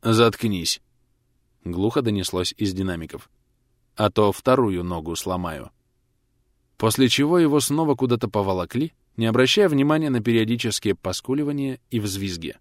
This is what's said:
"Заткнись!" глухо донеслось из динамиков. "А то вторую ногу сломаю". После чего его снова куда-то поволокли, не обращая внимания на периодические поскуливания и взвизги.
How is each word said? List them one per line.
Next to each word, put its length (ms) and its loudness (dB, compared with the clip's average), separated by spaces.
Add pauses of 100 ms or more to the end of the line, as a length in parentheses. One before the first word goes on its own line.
"Заткнись!" 800 0 (800)
глухо 380 -2
донеслось 560 -2
из 160 -2
динамиков. 560 -8 (680)
"А 160 2
то 200 2
вторую 520 2
ногу 320 -6
сломаю". 560 -6 (1040)
После 300 2
чего 320 2
его 200 4
снова 360 0
куда-то 320 0
поволокли, 680 -2 (220)
не 120 0
обращая 420 4
внимания 400 2
на 120 0
периодические 720 0
поскуливания 840 -4 (100)
и 120 -2
взвизги. 600 -6